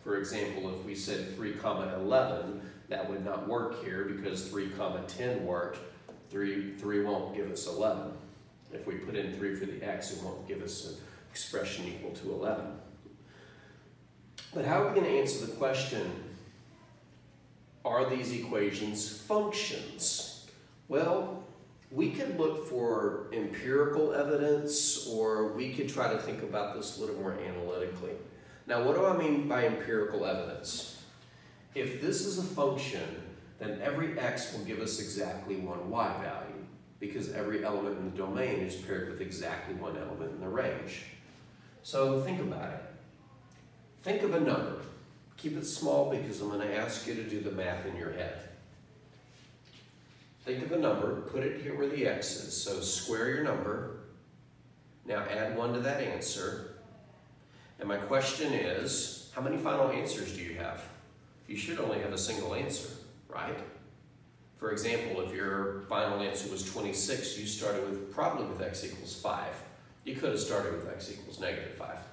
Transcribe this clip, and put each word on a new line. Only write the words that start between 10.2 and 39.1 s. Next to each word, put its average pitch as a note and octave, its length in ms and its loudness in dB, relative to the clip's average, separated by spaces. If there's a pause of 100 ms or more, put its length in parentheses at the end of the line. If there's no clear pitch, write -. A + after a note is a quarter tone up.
won't - 240 -6
give G2 160 -4
us - 240 -6
an - 80 -8 (340)
expression - 560 -4
equal - 280 -6
to - 180 -4
eleven. - 480 -2 (1800)
But D3+ 100 0
how F3 160 6
are - 80 6
we - 100 2
gonna - 140 6
answer C3+ 320 4
the - 60 -4
question, C3 800 0 (1500)
are C3 240 6
these B2+ 240 0
equations G#2+ 760 0 (120)
functions? - 1200 0 (420)
Well, F3 560 2 (480)
we - 200 4
could A3 260 0
look D#3 320 2
for A#2 640 2
empirical C#3+ 800 4
evidence, D3 920 6
or A2 460 4
we B2+ 200 -2
could - 160 0
try A#2 240 2
to G#2+ 60 2
think A2 240 -4
about G#2 320 -2
this G#2 220 -6
a G2 40 -4
little G#2+ 140 -2
more F#2+ 180 -2
analytically. F2+ 760 -4 (560)
Now, - 160 4
what C#3+ 120 8
do F#3+ 120 8
I F3 100 8
mean C#3+ 300 4
by B2 180 4
empirical G#2+ 600 2
evidence? - 760 -4 (720)
If B2+ 280 -2
this F#3 220 2
is F#3 140 0
a F3 60 0
function, - 800 0 (340)
then G#2 240 -4
every D#3+ 380 0
x - 340 -2
will B2+ 100 -6
give A2 160 -4
us - 200 -2
exactly - 560 -4
one F2+ 340 -4
y A2+ 320 2
value, - 420 -6 (360)
because - 320 -4
every G#2 340 0
element G2+ 320 0
in F#2 140 -4
the F2+ 60 -6
domain G2+ 420 0
is F#2 160 -2
paired F#2 340 -4
with F2 120 -6